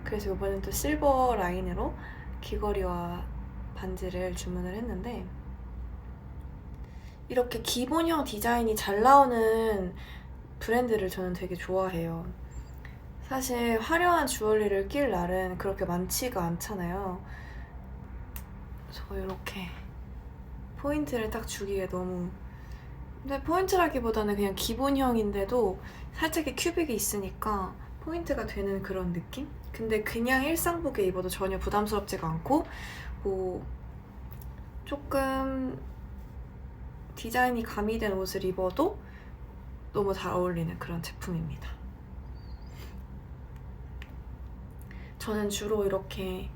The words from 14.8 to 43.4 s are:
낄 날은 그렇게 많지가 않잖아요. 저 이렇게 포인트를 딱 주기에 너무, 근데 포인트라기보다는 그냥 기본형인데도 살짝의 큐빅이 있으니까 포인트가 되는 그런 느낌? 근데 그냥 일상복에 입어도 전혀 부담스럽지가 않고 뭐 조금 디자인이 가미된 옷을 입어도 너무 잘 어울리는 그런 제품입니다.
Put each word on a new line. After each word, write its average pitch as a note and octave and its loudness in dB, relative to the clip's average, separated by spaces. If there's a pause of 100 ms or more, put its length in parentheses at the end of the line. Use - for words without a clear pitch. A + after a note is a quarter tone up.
낄 C#4 4
날은 F3+ 2
그렇게 F#3+ 0
많지가 F3+ 0
않잖아요. F3+ -2 (1700)
저 - -8
이렇게 F#3+ -6 (1120)
포인트를 C#4+ 0
딱 A3+ -4
주기에 G3 -2
너무, F3+ -2 (920)
근데 C4+ -2
포인트라기보다는 C#4 4
그냥 G3 2
기본형인데도 A#3 2 (360)
살짝의 D#4+ 0
큐빅이 E4+ 2
있으니까 G3+ 0 (260)
포인트가 D#4+ -2
되는 G3 0
그런 F#3 -2
느낌? F3 -6 (240)
근데 A3 0
그냥 B3+ 4
일상복에 E4 2
입어도 F#3 2
전혀 F#3+ 0
부담스럽지가 G3+ 0
않고 G3+ 4 (560)
뭐 F#3+ 0 (1200)
조금 C4+ 0 (1300)
디자인이 B3 4
가미된 A3 0
옷을 F#3+ 0
입어도 F#3 2 (960)
너무 G3 4
잘 F#3+ -2
어울리는 F3 2
그런 E3+ -4
제품입니다. D#3+ -4 (3500)